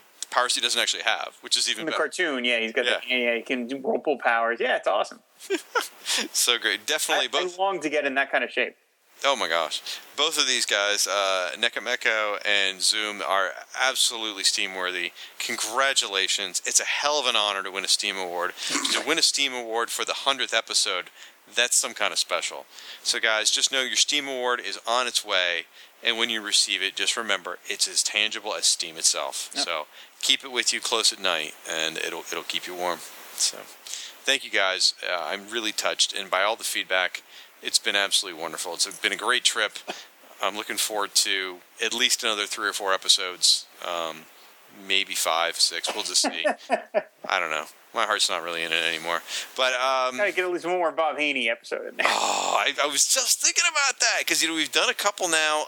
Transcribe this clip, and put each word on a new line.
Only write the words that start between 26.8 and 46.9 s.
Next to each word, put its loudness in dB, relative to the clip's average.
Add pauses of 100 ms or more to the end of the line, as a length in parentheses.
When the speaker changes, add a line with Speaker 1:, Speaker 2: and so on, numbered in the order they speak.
Speaker 1:
it, -2
just 0
remember, -4
it's -2
as 0
tangible -2
as 0
Steam 0
itself. 0
Speaker 2:
Yep. 0
Speaker 1:
So -4 (360)
keep 2
it -10
with 0
you -2
close 2
at -10
night, 0 (160)
and -2
it'll, -4
it'll -6
keep -6
you -8
warm. -2 (380)
So -2 (280)
thank -4
you -12
guys. 2 (140)
Uh, -2 (100)
I'm -6
really -2
touched, 0
and -8
by 2
all 2
the -12
feedback, -2 (400)
it's 0
been 0
absolutely 0
wonderful. -6
It's 0 (140)
been 0
a -4
great 0
trip. 2 (640)
I'm 0
looking -6
forward -2
to 0 (260)
at 0
least 2
another 0
three -4
or -2
four 0
episodes. 2 (200)
Um, -4 (640)
maybe 0
five, 2
six. 0
We'll -4
just 0
see. -2 (420)
Speaker 2:
<laughs> -6